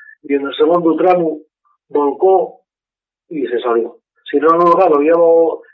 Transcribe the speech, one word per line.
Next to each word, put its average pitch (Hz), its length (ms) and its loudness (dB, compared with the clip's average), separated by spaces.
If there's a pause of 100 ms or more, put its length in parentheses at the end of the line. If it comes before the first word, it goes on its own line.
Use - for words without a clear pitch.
(220)
Y 143 100 -10
en 139 140 -2
el 135 80 -10
segundo 160 420 0
tramo 165 440 0 (500)
volcó 180 720 -2 (680)
y 147 180 -8
se 117 140 -6
salió. 117 360 -4 (340)
Si 143 80 -2
no, 147 100 0
no 175 160 2
lo 170 120 2
gano. 170 240 2
Llevo, 165 600 2 (120)